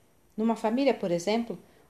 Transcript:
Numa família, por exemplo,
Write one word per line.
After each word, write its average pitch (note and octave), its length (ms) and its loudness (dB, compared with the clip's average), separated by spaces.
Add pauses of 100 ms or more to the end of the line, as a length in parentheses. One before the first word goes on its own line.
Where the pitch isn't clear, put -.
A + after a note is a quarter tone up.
(360)
Numa A3 200 2
família, A#3+ 360 2
por G3+ 180 -2
exemplo, G3 480 -2 (320)